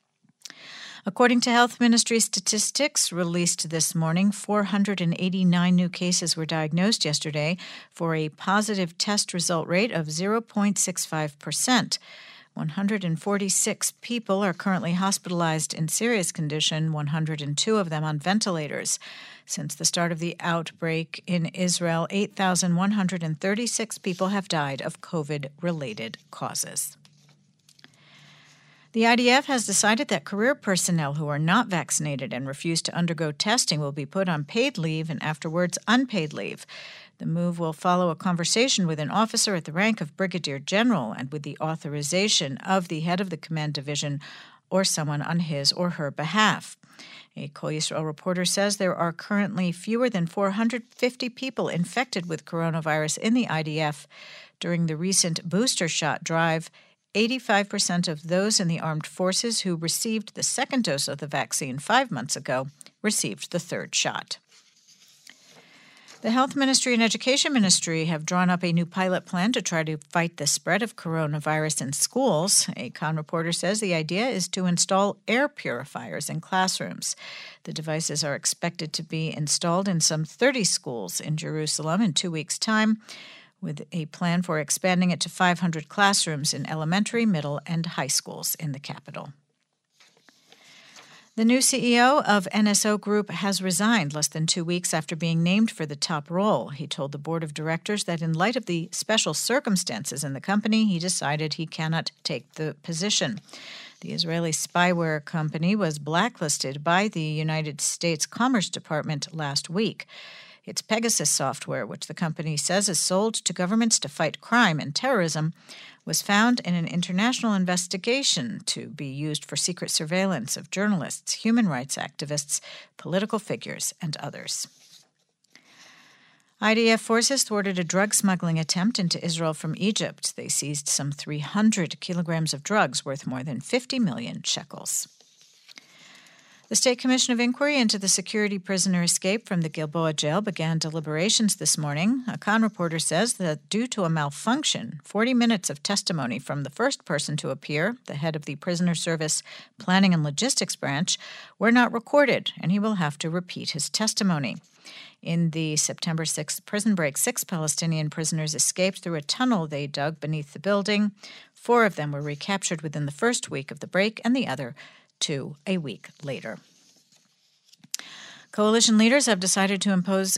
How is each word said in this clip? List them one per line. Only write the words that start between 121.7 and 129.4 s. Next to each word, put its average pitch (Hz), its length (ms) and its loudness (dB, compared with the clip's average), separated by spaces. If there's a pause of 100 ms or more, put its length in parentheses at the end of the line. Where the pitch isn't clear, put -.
activists, - 640 -4 (360)
political 196 420 -2
figures, - 640 -6
and 156 160 -4
others. - 500 -8 (1900)
I 214 140 6
D 226 140 6
F 226 120 4
forces 233 420 2
thwarted 202 340 0
a 180 80 0
drug 190 280 2
smuggling 175 440 2
attempt 180 420 0
into 175 240 -2
Israel 160 300 0